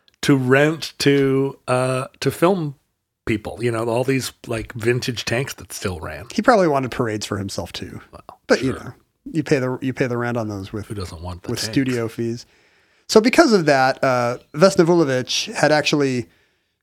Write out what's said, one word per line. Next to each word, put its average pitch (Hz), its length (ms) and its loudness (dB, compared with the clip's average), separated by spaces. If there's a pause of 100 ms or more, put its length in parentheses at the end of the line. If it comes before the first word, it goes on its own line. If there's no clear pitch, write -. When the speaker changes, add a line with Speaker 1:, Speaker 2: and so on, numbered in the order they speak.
(220)
Speaker 1:
to 143 140 4
rent 135 640 2
to, 139 580 2 (120)
uh, 127 380 0 (140)
to 139 100 -2
film 165 440 2 (520)
people, 104 360 -4
you 120 80 0
know, 113 180 -2
all 117 140 0
these, 131 300 -2 (160)
like, 110 240 -6
vintage 120 520 -2
tanks 131 300 -4
that - 180 -18
still 90 280 -8
ran. 76 320 -12
Speaker 2:
He 214 100 -4
probably 208 240 4
wanted 135 240 0
parades 107 360 -4
for 101 120 -6
himself 98 340 -8
too. - 280 -14 (100)
Speaker 1:
Well, - 120 -20 (260)
Speaker 2:
But, 233 140 2
you 131 100 0
Speaker 1:
sure. - 120 -10
Speaker 2:
know, 127 80 -14 (380)
you 156 140 -2
pay 143 160 2
the, 127 200 -2
you 131 120 -2
pay 131 160 0
the 120 100 -4
rent 120 180 -2
on 110 120 -2
those 98 240 -8
with, 104 140 -8
Speaker 1:
Who 110 80 -12
doesn't 90 280 -10
want 87 220 -12
the - 60 -6
Speaker 2:
with 117 100 -4
Speaker 1:
tanks? 110 120 -6
Speaker 2:
studio 127 360 0
fees. 117 360 -6 (640)
So 226 120 6
because 254 320 4
of 180 140 4
that, 135 360 4
uh, 123 360 0 (160)
Vesna 180 300 4
Vulovic 156 720 0
had 147 160 4
actually 139 560 2 (560)